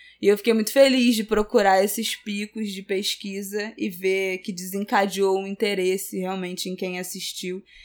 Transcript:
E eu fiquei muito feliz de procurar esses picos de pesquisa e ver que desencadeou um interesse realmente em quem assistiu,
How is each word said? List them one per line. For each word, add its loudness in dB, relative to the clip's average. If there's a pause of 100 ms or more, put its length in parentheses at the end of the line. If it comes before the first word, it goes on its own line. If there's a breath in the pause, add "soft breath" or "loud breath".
(220 soft breath)
E 2
eu 6
fiquei 2
muito 0
feliz 6
de 0
procurar 4
esses -2
picos -6
de -10
pesquisa -6
e -2
ver -2
que -8
desencadeou 0
um -4
interesse -2
realmente -6
em -8
quem -6
assistiu, -8 (240 loud breath)